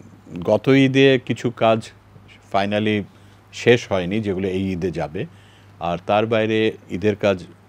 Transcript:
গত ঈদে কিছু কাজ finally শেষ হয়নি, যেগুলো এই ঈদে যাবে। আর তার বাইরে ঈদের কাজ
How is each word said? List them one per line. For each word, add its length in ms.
গত 260
ঈদে 560
কিছু 260
কাজ 400
finally 500
শেষ 380
হয়নি, 280
যেগুলো 280
এই 240
ঈদে 200
যাবে। 340
আর 260
তার 200
বাইরে 460
ঈদের 260
কাজ 280